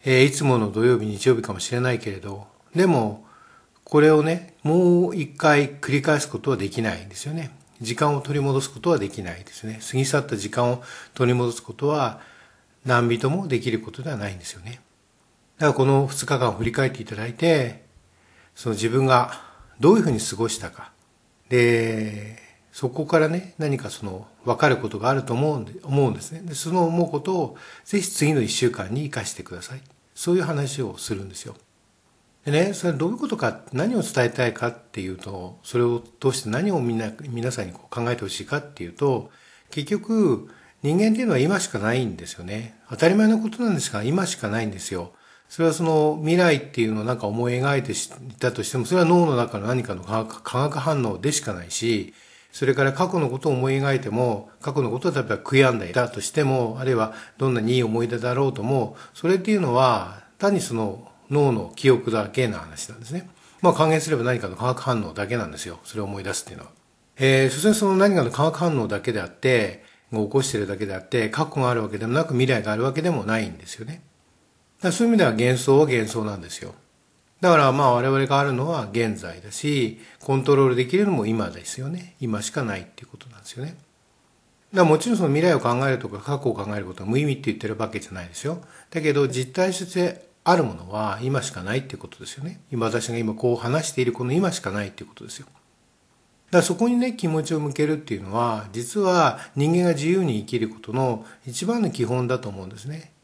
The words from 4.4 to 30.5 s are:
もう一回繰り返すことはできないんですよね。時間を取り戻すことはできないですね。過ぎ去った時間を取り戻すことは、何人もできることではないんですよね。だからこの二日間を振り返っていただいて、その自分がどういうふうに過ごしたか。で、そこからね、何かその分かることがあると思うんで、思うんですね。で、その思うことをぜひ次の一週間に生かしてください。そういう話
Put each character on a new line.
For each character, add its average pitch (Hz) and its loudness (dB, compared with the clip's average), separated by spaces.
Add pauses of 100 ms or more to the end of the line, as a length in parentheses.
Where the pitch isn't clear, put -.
も 175 6
う - -4
一 147 -6
回 147 6
繰 - -4
り 143 2
返 147 4
す 143 -4
こ 131 -8
と 139 -4
は 127 2
で 98 -4
き 117 -4
な 104 -2
い 90 -14
ん 101 -18
で 98 -18
す - -12
よ 147 -8
ね。 160 -8 (300)
時 117 -6
間 147 2
を 139 -4
取 143 -2
り 139 0
戻 135 2
す 135 -8
こ - -18
と 175 0
は 160 4
で 101 -2
き - -10
な 87 -10
い 90 -18
で - -20
す - -16
ね。 110 -10
過 131 -4
ぎ 135 2
去 143 0
っ 135 -4
た 120 -4
時 101 -6
間 123 0
を 123 -4 (320)
取 123 2
り 123 2
戻 123 0
す 113 -10
こ - -18
と 139 -4
は、 139 -2 (640)
何 123 2
人 120 0
も 185 -4
で 127 0
き 127 -4
る 110 -2
こ - -12
と - -14
で 143 -8
は 135 -6
な 101 -6
い 98 -10
ん 92 -14
で 82 -18
す - -12
よ 90 -18
ね。 113 -16 (760)
だ 156 4
か - -
ら 143 6
こ 131 4
の 139 4
二 - -6
日 135 0
間 123 2
を 98 -4
振 107 -4
り 113 -2
返 135 0
っ - -6
て - -12
い 104 -10
た 107 -12
だ 107 -8
い 120 -10
て、 143 0 (680)
そ - -6
の 110 0
自 110 -2
分 135 2
が 123 4 (400)
ど 156 8
う 226 8
い - 4
う 185 2
ふ 165 2
う 147 2
に 110 0
過 - -6
ご 113 0
し - -6
た - -10
か。 - -20 (580)
で、 113 2 (320)
そ - -6
こ 147 -6
か 160 4
ら 156 4
ね、 175 -6
何 143 -2
か 107 -8
そ - -12
の 95 -10 (160)
分 123 0
か 151 4
る 127 4
こ 107 -6
と 101 -8
が 117 0
あ 135 2
る 135 -2
と 123 -4
思 147 0
う 127 -6
ん 104 -8
で、 107 -16 (100)
思 139 2
う 110 0
ん - -4
で - -10
す - -14
ね。 165 -14
で、 165 -10
そ 160 -6
の 180 4
思 165 2
う 170 -8
こ 147 -4
と 185 -4
を 147 -4 (260)
ぜ 202 0
ひ - -4
次 151 2
の 139 4
一 107 0
週 123 2
間 95 -6
に 143 -4
生 135 -6
か 107 -6
し - -8
て - -14
く 90 -14
だ 87 -14
さ 131 -14
い。 135 -16 (320)
そ - -2
う 185 4
い - 4
う 175 -2
話 143 -4